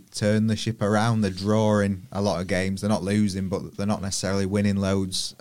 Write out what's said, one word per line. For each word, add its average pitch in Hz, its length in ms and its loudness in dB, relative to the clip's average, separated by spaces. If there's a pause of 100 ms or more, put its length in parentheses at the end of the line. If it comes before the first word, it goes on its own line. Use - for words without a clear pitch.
(140)
turned 110 360 2
the 107 80 2
ship - 240 -6
around. 107 400 2
They're 98 100 2
drawing 101 800 2
a 98 100 -4
lot 90 200 0
of 92 60 -6
games. 95 340 -2
They're 104 80 0
not 90 140 0
losing, 98 440 0
but 87 300 -6
they're 101 100 -4
not 104 140 -2
necessarily 98 440 -2
winning 101 300 2
loads. 95 640 -2